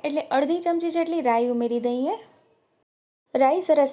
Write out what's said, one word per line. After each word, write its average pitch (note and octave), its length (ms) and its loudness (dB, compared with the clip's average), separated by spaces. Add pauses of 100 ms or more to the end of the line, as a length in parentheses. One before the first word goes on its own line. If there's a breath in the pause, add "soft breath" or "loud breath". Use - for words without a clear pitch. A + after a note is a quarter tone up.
એટલે D4 140 -2 (140)
અડધી D4 280 0
ચમચી E4+ 300 0
જેટલી E4 320 -2
રાઈ A#3+ 300 2
ઉમેરી A#3+ 320 -2
દઈએ. B3+ 260 -2 (1200)
રાઈ C4+ 320 2
સરસ C#4+ 280 4